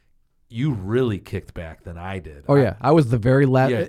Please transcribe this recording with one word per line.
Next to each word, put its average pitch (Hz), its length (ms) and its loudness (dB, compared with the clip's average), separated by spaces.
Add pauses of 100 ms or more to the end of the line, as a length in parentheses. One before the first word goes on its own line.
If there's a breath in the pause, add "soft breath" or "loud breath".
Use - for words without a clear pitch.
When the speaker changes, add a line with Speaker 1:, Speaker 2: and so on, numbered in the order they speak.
(500)
Speaker 1:
you 131 220 -2
really 107 460 -2
kicked - 360 -10
back 80 280 -14
than 85 160 -14
I 95 200 -10
did. 76 300 -18
Speaker 2:
Oh, 143 80 4
Speaker 1:
I 139 60 6
Speaker 2:
yeah. 110 180 0
I 135 120 2
was 156 180 4
the 123 80 0
very 131 280 4
la-, 131 220 2
Speaker 1:
Yeah, 117 200 -2